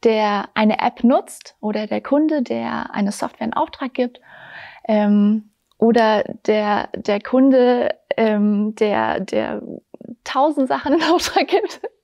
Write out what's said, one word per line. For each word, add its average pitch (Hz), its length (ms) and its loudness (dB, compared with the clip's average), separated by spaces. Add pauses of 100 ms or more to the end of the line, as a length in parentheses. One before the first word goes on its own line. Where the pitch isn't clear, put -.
der 214 500 0
eine 214 260 0
App - 240 -4
nutzt, - 580 0
oder 214 260 -6
der 214 140 -6
Kunde, 302 420 0
der - 500 -6
eine 202 200 -2
Software - 340 -8
in 226 60 -6
Auftrag 285 400 -6
gibt, 247 260 -4 (680)
ähm, 208 640 2 (300)
oder 220 440 4 (220)
der, 214 480 0
der 208 280 -2
Kunde, 254 760 4 (220)
ähm, 214 580 0
der, 208 460 0
der - 400 -4 (640)
tausend 277 420 0
Sachen 269 280 0
in 320 80 2
Auftrag 320 440 2
gibt. 415 340 -2 (220)